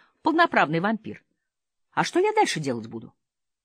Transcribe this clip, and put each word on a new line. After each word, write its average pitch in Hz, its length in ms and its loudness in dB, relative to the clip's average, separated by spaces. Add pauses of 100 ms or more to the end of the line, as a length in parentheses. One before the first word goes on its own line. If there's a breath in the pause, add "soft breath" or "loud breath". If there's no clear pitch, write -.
(220 soft breath)
полноправный 220 580 2
вампир. 208 420 -4 (720)
А 160 140 -2
что 349 160 0
я 427 100 2
дальше 403 300 0
делать 120 260 -6
буду? 117 260 -14 (520)